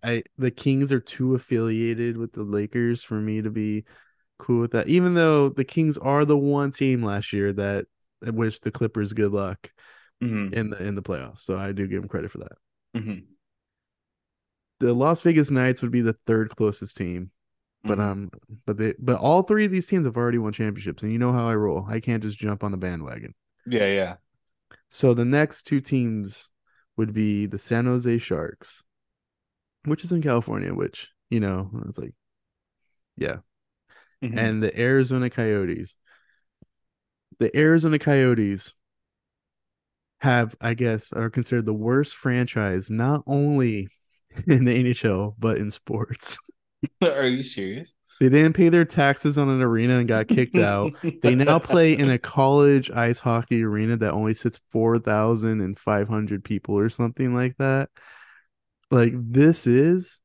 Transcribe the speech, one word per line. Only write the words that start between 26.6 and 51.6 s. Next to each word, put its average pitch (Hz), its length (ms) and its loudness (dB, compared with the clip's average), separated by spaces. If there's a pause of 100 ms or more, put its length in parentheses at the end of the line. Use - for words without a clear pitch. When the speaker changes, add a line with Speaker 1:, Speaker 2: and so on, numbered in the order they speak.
Speaker 1:
would 110 180 -2
be 104 320 0
the 101 120 -8
San 120 280 -2
Jose 123 320 0
Sharks, - 640 -8 (1000)
which 151 200 -4
is 175 80 -4
in 170 100 0
California, 113 520 -2
which, - 340 -8 (220)
you 117 100 0
know, 95 300 -4 (180)
it's - 100 -12
like, - 140 -12 (1040)
yeah. - 220 -6 (840)
Speaker 2:
Mm-hmm. 113 160 -6
Speaker 1:
And 110 240 0
the - 160 -2
Arizona 127 520 2
Coyotes. 98 680 -2 (1400)
The 113 180 0
Arizona 156 420 4
Coyotes 120 760 2 (1400)
have, 120 420 2
I 117 140 -2
guess, 113 380 -2
are 113 180 -4
considered 120 360 -2
the 110 60 -2
worst 120 420 0
franchise, 110 760 -2
not 123 360 0
only 131 640 0 (300)
<laughs> - 280 -12
in 127 180 6
the 123 100 4
N 123 120 2
H 120 180 -2
L, 104 340 0
but 110 200 0
in 104 120 -4
sports. - 640 -6 (360)
<laughs> - 300 -6
Speaker 2:
Are 139 240 2
you 127 160 0
serious? 110 520 -8 (260)
Speaker 1:
They 131 80 6
didn't 156 240 6
pay 170 160 6
their 170 160 6
taxes 143 540 0
on 139 100 2
an 131 140 2
arena 120 360 2
and 120 80 2
got 110 220 0
kicked 131 300 2
out. 101 440 2
Speaker 2:
<laughs> 165 200 -6
Speaker 1:
They 123 120 4
now 147 240 4
play 160 360 4